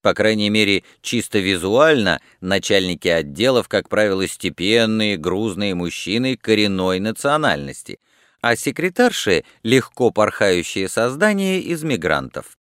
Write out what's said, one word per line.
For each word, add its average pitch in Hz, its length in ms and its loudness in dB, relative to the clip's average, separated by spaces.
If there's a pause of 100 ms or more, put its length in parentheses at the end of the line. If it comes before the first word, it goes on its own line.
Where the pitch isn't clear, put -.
По 92 120 2
крайней 107 360 0
мере, 101 320 2 (180)
чисто - 380 -4
визуально 98 800 2 (200)
начальники 92 680 0
отделов, 85 600 0
как 101 200 -2
правило, 98 380 0
степенные, 107 880 0
грузные 95 580 -4
мужчины 107 640 -4
коренной 95 640 0
национальности, 107 960 -4 (460)
а 117 120 2
секретарши — 175 840 0 (200)
легко 120 480 2
порхающие 95 800 0
создания 190 720 0
из 160 220 -6
мигрантов. 80 800 -4